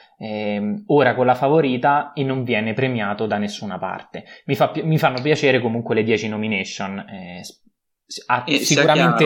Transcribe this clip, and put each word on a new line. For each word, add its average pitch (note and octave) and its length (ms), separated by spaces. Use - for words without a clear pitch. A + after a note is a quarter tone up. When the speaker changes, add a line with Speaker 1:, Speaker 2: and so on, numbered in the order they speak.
Speaker 1:
ehm, G#2 720
ora B2+ 260
con B2 100
La B2+ 100
Favorita, C#3+ 800
e C#3+ 120
non C3 200
viene A2 300
premiato A2 520
da G#2 120
nessuna G#2 400
parte. F#2 460
Mi C#3 100
fa C#3 140
pi-, D#3 140
mi D#3+ 160
fanno C3 240
piacere C#3 380
comunque A#2 340
le A2 80
dieci A2 260
nomination, G2+ 680
eh, F2+ 440
s-, - 200
s-, - 200
ha B2 200
Speaker 2:
Eh, C#3+ 120
sia C3+ 180
Speaker 1:
sicuramente C3+ 500